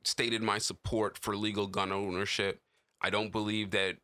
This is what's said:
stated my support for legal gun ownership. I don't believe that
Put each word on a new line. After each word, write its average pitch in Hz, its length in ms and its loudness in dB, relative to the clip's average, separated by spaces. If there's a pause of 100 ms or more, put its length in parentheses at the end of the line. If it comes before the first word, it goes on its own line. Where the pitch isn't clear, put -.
stated 113 380 0
my 104 160 4
support 107 600 -2
for 104 180 -2
legal 104 300 0
gun 95 260 0
ownership. 98 680 0 (400)
I 90 100 0
don't 104 220 0
believe 107 400 0
that 95 320 2